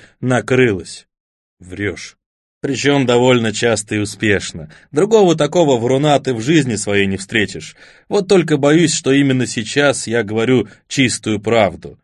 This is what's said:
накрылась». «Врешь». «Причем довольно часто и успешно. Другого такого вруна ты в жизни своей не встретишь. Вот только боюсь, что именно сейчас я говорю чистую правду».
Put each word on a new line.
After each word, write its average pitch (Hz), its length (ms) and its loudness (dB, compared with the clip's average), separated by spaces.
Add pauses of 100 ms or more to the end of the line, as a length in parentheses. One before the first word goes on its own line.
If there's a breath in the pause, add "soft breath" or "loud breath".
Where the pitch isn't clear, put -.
(200 loud breath)
накрылась». 120 880 -2 (520)
«Врешь». 90 580 -10 (420)
«Причем 139 460 0
довольно 120 480 2
часто 110 420 -2
и 104 40 -2
успешно. 101 720 -4 (200 loud breath)
Другого 190 440 4
такого 151 420 2
вруна 135 420 2
ты 131 140 -4
в 113 80 -4
жизни 131 340 2
своей 101 300 0
не 98 120 -2
встретишь. 95 580 -6 (340 soft breath)
Вот 196 180 -2
только 175 300 2
боюсь, 147 380 2
что - 160 -2
именно 135 340 2
сейчас 127 640 -2
я 113 160 -2
говорю 113 440 0 (200 loud breath)
чистую 110 520 -2
правду». 95 640 -2